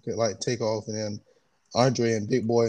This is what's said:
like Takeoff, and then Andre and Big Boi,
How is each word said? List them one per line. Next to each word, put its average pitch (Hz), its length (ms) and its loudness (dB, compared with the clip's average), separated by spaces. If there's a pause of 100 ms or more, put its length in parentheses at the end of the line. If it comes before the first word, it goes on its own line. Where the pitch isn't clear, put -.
like 107 340 -2
Takeoff, 110 480 -2
and 110 80 -6
then 107 240 -6 (540)
Andre 117 400 2
and 104 140 -4
Big 117 180 0
Boi, 117 220 4